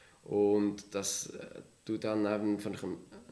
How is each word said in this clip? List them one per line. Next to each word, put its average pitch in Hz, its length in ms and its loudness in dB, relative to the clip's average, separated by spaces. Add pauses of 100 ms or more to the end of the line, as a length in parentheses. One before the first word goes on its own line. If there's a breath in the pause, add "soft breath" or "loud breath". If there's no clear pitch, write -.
(240 soft breath)
Und 104 720 2
dass, - 320 -2
äh, - 100 -12 (480)
du 110 120 -2
dann 107 280 0
einfach 104 460 0 (600)